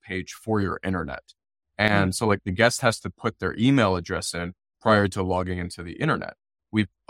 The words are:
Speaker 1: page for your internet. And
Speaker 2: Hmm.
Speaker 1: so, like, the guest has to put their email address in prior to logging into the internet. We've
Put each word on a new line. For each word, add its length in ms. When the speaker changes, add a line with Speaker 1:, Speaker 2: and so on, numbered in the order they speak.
Speaker 1:
page 300
for 280
your 220
internet. 520
And 300
Speaker 2:
Hmm. 60
Speaker 1:
so, 140
like, 180
the 80
guest 280
has 200
to 100
put 280
their 200
email 380
address 380
in 200
prior 280
to 140
logging 360
into 240
the 120
internet. 400
We've 160